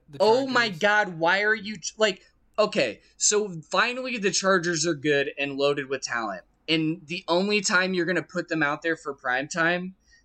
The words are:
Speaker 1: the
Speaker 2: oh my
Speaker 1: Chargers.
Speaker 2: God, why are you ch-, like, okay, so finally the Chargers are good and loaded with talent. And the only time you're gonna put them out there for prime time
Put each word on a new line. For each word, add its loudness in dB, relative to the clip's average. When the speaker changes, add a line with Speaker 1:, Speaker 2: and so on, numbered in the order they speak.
Speaker 1:
the -18
Speaker 2:
oh 6
my 2
Speaker 1:
Chargers. -8
Speaker 2:
God, 2
why 2
are 4
you -10
ch-, -10
like, 2
okay, 2
so 2
finally -2
the 0
Chargers 0
are 0
good 0
and -4
loaded 0
with -4
talent. -6
And -2
the -10
only 0
time 0
you're 0
gonna -2
put -8
them -2
out -2
there -2
for -12
prime -4
time -2